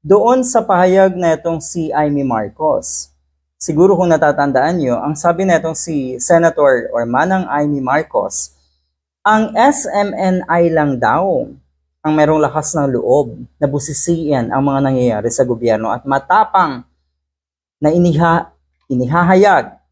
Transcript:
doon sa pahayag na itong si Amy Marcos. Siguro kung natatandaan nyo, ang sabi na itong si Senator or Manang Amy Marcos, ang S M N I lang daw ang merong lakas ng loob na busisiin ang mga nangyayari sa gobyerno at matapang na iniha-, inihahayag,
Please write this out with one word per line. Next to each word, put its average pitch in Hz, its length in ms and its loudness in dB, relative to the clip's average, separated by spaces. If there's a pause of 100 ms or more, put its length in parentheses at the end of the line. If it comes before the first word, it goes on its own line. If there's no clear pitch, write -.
doon 214 400 2
sa 233 240 0
pahayag 190 480 4
na 170 240 0
itong 165 240 -4
si 160 320 -6
Amy 143 320 0
Marcos. 113 880 -4 (480)
Siguro 170 320 2
kung 175 160 0
natatandaan 143 640 2
nyo, 131 240 -2
ang 147 160 -6
sabi 170 320 -2
na 170 160 2
itong 160 160 -6
si 131 400 -6
Senator 151 720 2
or 117 160 -2
Manang 170 400 0
Amy 147 320 -2
Marcos, 127 800 -4 (640)
ang 214 320 0
S 262 320 2
M 202 320 -2
N 185 320 0
I 170 240 2
lang 147 240 0
daw 143 480 0 (560)
ang 156 160 -2
merong 156 240 2
lakas 147 320 -2
ng 143 240 -2
loob 131 400 0 (240)
na 139 80 0
busisiin 147 800 -2
ang 135 160 -2
mga 139 160 0
nangyayari 123 480 0
sa 123 160 0
gobyerno 113 480 -2
at 131 160 -8
matapang 165 720 0 (960)
na 151 160 0
iniha-, 170 560 2 (400)
inihahayag, 170 880 2 (140)